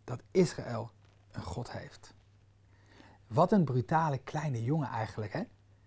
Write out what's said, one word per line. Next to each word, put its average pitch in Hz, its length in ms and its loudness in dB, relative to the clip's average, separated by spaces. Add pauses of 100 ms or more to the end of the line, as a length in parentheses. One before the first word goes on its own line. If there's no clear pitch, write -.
dat 123 260 -8
Israël 117 600 0 (400)
een - 120 -10
God - 280 -8
heeft." - 420 -14 (1120)
Wat 151 240 4
een 196 120 6
brutale 139 540 2
kleine 143 460 -4
jongen 147 260 0
eigenlijk, 110 440 -6
hè? 156 80 -4 (460)